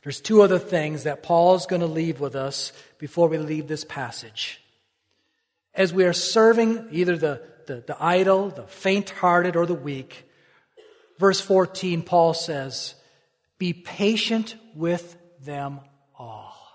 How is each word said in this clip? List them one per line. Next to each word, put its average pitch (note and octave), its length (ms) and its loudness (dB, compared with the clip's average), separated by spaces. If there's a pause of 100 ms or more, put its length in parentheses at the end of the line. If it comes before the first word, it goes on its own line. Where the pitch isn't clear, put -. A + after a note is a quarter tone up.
There's C#3+ 200 -10
two G#3+ 220 6
other F#3 160 4
things D3+ 440 -4
that C#3+ 200 -6
Paul's F3 420 4
gonna F3 220 -2
leave D#3+ 320 -4
with C#3 160 -6
us C3+ 380 -8 (260)
before E3 280 0
we D#3 120 0
leave D3+ 280 -6
this D3 160 -6
passage. - 800 -12 (1120)
As F#3 180 0
we F#3 120 2
are F3 100 2
serving A3+ 800 2
either F3 260 0
the, D3 240 -2 (240)
the, B2 220 -12
the D3 120 -10
idle, F#3+ 500 2
the - 140 -14
faint-hearted, F3+ 920 0
or E3+ 100 2
the F3 80 -4
weak, C#3 560 -10 (880)
verse F#3+ 240 2
fourteen, F#3 640 0
Paul E3 320 4
says, C3+ 580 -8 (640)
"Be F3 160 -2
patient G#3+ 840 -2 (200)
with E3+ 420 -4 (260)
them C#3 360 -10 (380)
all." A2 380 -18 (200)